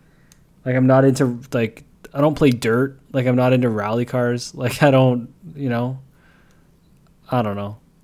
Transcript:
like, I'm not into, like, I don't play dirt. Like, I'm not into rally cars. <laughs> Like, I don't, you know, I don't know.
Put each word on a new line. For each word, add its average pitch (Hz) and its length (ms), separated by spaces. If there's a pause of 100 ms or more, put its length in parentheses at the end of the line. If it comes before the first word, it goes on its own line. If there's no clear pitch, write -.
(640)
like, 127 100
I'm 131 120
not 131 180
into, 131 340 (140)
like, 117 300 (300)
I 139 80
don't 151 140
play 151 160
dirt. 120 480 (120)
Like, 127 160
I'm 127 80
not 127 180
into 123 160
rally 110 360
cars. 120 500
<laughs> - 0
Like, 120 280
I 143 80
don't, 127 420 (220)
you 139 140
know, 123 300 (1300)
I 123 100
don't 104 140
know. 101 220 (260)